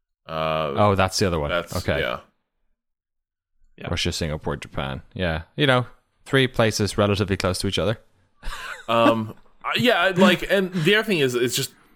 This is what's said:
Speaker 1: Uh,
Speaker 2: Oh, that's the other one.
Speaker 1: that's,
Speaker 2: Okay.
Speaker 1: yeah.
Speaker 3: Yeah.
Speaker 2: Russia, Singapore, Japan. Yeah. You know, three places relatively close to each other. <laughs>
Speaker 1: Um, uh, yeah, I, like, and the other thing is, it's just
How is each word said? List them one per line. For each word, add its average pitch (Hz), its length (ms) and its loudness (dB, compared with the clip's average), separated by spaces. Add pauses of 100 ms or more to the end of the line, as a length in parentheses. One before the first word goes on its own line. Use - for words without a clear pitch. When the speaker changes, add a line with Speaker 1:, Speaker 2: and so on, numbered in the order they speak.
(260)
Speaker 1:
Uh, 80 500 -2
Speaker 2:
Oh, 101 180 4
that's 95 240 0
the 104 80 2
other 85 140 -2
one. 73 100 -4
Speaker 1:
that's, 87 260 -4
Speaker 2:
Okay. 78 240 -2
Speaker 1:
yeah. 62 200 -4 (1600)
Speaker 3:
Yeah. - 100 -10
Speaker 2:
Russia, 87 240 -2
Singapore, 76 440 -4
Japan. 67 460 -8 (120)
Yeah. 82 280 -4 (140)
You 147 100 0
know, 127 200 2 (400)
three 135 200 2
places 110 520 0
relatively 101 380 2
close 92 220 -2
to - 80 -6
each 98 120 -2
other. 92 200 -2 (440)
<laughs> - 60 -8 (400)
Speaker 1:
Um, 113 460 2 (300)
uh, 135 120 -6
yeah, 220 240 2
I, 185 100 4
like, 180 400 4
and 185 220 2
the 185 240 2
other 220 100 0
thing 196 140 0
is, 127 140 2
it's 120 220 0
just - 160 -4 (240)